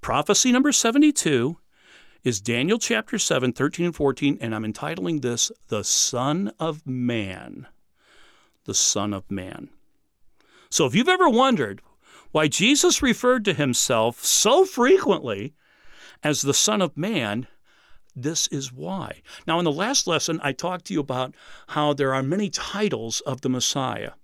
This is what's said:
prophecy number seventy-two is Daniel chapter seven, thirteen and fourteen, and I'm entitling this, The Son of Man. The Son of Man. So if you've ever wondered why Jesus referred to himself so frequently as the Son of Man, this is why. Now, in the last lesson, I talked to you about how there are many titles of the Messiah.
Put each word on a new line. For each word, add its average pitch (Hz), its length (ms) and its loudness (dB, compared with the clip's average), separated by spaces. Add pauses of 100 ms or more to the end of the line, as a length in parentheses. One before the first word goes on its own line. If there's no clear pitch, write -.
prophecy 170 520 2
number 269 200 4
seventy-two 202 840 2 (680)
is 110 160 0
Daniel 123 380 0
chapter 220 400 -2
seven, 131 340 0
thirteen 156 340 -2
and 170 80 -2
fourteen, 139 460 0
and 113 140 -4
I'm 110 100 -4
entitling 156 560 -4
this, 120 320 -2 (160)
The 104 160 -4
Son 151 760 -2
of 160 280 -6
Man. 117 800 -6 (960)
The 101 100 -8
Son 104 380 0
of 95 180 -8
Man. 92 380 -10 (1000)
So 156 160 2
if 117 80 -2
you've 240 140 4
ever 370 200 6
wondered 220 540 2 (500)
why 156 160 2
Jesus 277 540 2
referred 247 420 2
to 190 100 0
himself 120 680 0
so 302 400 4
frequently 233 920 2 (720)
as 147 180 0
the 139 120 0
Son 208 280 2
of 165 140 -2
Man, 131 500 -2 (680)
this 147 320 -4
is 135 240 -6
why. 165 480 -10 (260)
Now, 165 120 2
in 175 60 0
the 165 60 2
last 208 360 -2
lesson, 165 360 -2
I 139 100 -2
talked 175 340 -6
to 196 80 -8
you 160 60 0
about 131 340 -4 (340)
how 151 240 0
there 139 220 0
are 135 80 0
many 180 260 -2
titles 123 720 -4
of 131 220 -6
the 131 80 -2
Messiah. 123 640 -4 (120)